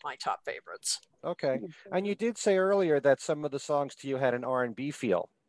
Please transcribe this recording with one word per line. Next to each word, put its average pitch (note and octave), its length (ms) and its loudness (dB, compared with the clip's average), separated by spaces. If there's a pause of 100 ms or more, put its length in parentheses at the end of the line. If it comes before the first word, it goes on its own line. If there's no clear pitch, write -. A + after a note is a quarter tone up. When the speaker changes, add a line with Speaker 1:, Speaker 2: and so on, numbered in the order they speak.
Speaker 1:
my C#3 140 -8
top - 280 -4
favorites. - 540 -6 (260)
Speaker 2:
Okay. D#3 360 -2 (320)
And F#3+ 140 0
you G3+ 80 -2
Speaker 3:
Mm-hmm. - 20 -6
Speaker 2:
did A3+ 220 -2
say G3 180 4
earlier F#3 420 4
that C3+ 220 6
some D3+ 240 -4
of C#3 80 -6
the C#3 80 -4
songs C#3+ 360 -2
to C#3 120 -10
you C3+ 80 0
had B2+ 180 2
an B2 100 -4
R B2+ 200 0
and A#2 100 -4
B C#3 160 -6
feel. F#2+ 380 0 (200)